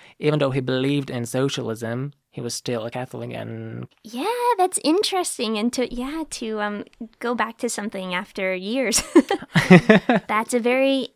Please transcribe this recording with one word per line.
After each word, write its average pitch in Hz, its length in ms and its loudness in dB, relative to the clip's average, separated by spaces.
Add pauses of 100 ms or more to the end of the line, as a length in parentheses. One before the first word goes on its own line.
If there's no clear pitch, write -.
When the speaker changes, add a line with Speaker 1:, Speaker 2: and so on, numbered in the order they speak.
(180)
Speaker 1:
even 151 200 2
though 139 120 2
he 135 100 -2
believed 131 500 0
in 123 140 -4
socialism, 123 880 -4 (180)
he - 120 -12
was 120 100 -6
still 117 320 -6
a 117 60 -8
Catholic 123 420 -10
and 113 540 -10 (160)
Speaker 2:
Yeah, 240 240 -8 (320)
that's 370 260 2
interesting. 320 720 0
And 233 160 0
to, 247 220 -2
yeah, 277 360 -6
to, 220 300 -6
um, 208 240 -6 (360)
go 240 140 -2
back 226 240 -4
to 240 120 -2
something 196 420 -6
after 190 420 -4
years. 202 540 -2
<laughs> - 600 4 (580)
That's 220 260 -2
a 247 60 2
very 262 580 2